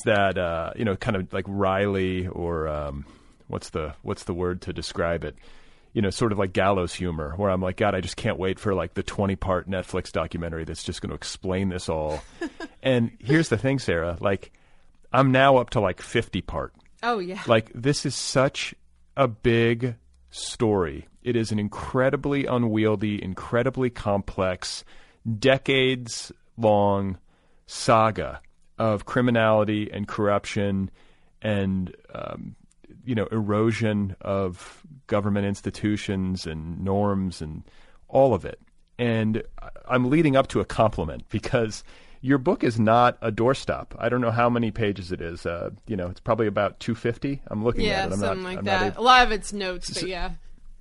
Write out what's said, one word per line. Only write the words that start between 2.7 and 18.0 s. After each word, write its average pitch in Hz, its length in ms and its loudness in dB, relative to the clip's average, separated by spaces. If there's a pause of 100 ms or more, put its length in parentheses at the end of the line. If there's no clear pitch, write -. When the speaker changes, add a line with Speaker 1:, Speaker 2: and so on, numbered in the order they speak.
Speaker 1:
what's - 220 -8
the, 78 320 -6
what's 101 240 -8
the 95 80 -4
word 90 300 -2
to 90 100 -8
describe 85 500 -4
it? 73 120 -8 (580)
You 117 80 0
know, 98 80 2
sort 110 240 0
of 98 60 0
like 95 120 0
gallows 95 420 2
humor, 80 440 -6
where 101 120 0
I'm 92 120 0
like, 92 160 -2
"God, 104 180 2
I 95 60 -2
just 90 160 -8
can't 104 200 -2
wait 92 220 -2
for, 101 140 0
like, 87 200 -2
the 98 100 -4
twenty-part 95 680 -2
Netflix 90 420 -4
documentary 82 520 -4
that's 82 200 -10
just - 180 -8
gonna 76 140 -6
explain 95 540 -4
this 90 200 -6
all." 78 320 -2 (180)
Speaker 2:
<laughs> - 440 -10
Speaker 1:
And 123 360 2
here's 156 300 2
the 113 80 2
thing, 135 220 0
Sarah, 85 400 -2
like, 101 320 -2 (600)
I'm 131 220 6
now 135 240 8
up 120 140 0
to, 117 100 0
like, 92 200 0
fifty-part. - 720 -4 (300)
Speaker 2:
Oh, 233 160 0
yeah. 185 260 -8
Speaker 1:
Like, 113 280 4
this 139 320 0